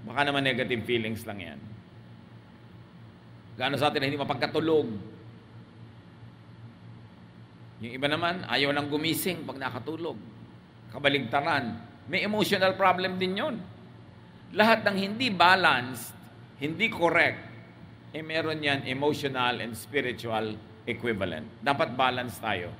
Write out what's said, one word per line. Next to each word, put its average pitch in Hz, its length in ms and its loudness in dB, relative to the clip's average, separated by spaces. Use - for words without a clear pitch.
Baka 135 240 0
naman 139 160 0
negative 123 400 0
feelings 113 400 -2
lang 104 160 -8
yan. 76 200 -12
Gaano 131 240 0
sa 147 80 4
atin 147 160 0
na - 80 0
hindi 147 80 -4
mapagkatulog? 139 920 0
Yung 117 160 -10
iba 139 80 -2
naman, 170 400 0
ayaw 135 240 2
nang 147 160 0
gumising 160 560 0
pag 131 160 -10
nakatulog. 143 560 -6
Kabaligtaran. 139 880 2
May 160 160 0
emotional 190 560 2
problem 185 400 4
din 185 160 0
yun. 233 240 -2
Lahat 220 320 6
ng 202 80 4
hindi 202 400 0
balanced, 165 800 4
hindi 165 240 0
correct, 160 560 4
eh 156 80 -6
meron 160 400 -2
yan 139 240 0
emotional 131 720 0
and 110 160 -6
spiritual 113 800 -2
equivalent. 98 560 -2
Dapat 127 400 0
balance 123 400 0
tayo. 92 420 -4